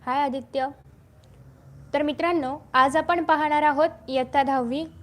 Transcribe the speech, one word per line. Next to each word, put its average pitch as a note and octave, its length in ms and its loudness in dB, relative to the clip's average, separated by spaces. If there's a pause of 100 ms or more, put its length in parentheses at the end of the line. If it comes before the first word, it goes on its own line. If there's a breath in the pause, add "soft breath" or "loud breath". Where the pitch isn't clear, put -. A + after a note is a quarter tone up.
हाय C4+ 160 0
आदित्य. C4 440 -4 (1300)
तर C#4+ 80 0
मित्रांनो, D4+ 560 -2 (160)
आज C4 220 4
आपण D#4+ 280 0
पाहणार D4+ 380 2
आहोत D4+ 260 2 (200)
इयत्ता C4 340 0
दहावी C4+ 420 -2 (180)